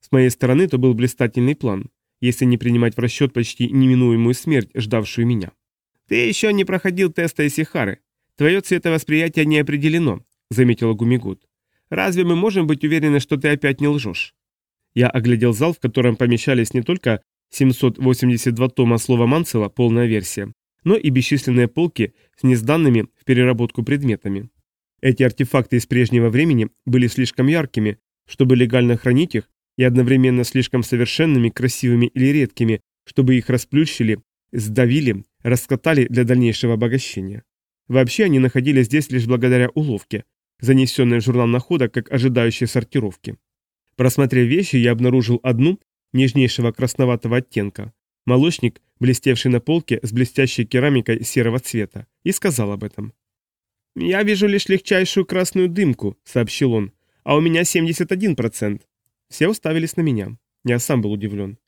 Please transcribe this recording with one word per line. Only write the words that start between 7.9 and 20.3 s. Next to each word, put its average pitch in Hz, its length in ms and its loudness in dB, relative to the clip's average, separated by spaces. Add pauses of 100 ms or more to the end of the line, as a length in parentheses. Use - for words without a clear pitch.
Твоё 170 240 2
цветовосприятие 160 840 -2
не 151 120 2
определено», 147 680 -2 (260)
заметила 117 420 2
Гумигут. 117 560 -4 (400)
«Разве 185 360 -2
мы 170 120 2
можем 190 300 0
быть 151 180 -2
уверены, 151 360 2
что 139 180 -4
ты 151 100 0
опять 143 320 0
не 147 80 0
лжёшь?» 131 460 -4 (600)
Я 123 140 4
оглядел 120 440 2
зал, 143 200 0
в 156 60 -8
котором 120 380 0
помещались 120 580 0
не 127 80 0
только 120 400 -2 (280)
семьсот 127 480 2
восемьдесят 123 560 0
два 123 140 0
тома 117 300 2
Слова 120 280 0
Манцела, 123 420 0
полная 120 380 0
версия, 104 460 -4 (320)